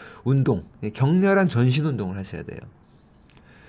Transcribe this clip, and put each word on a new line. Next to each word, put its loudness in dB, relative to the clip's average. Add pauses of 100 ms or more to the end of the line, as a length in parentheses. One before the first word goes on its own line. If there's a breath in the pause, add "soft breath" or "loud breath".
(240 loud breath)
운동, 2 (160)
예, -4
격렬한 2
전신 2
운동을 -4
하셔야 -10
돼요. -12 (1080 loud breath)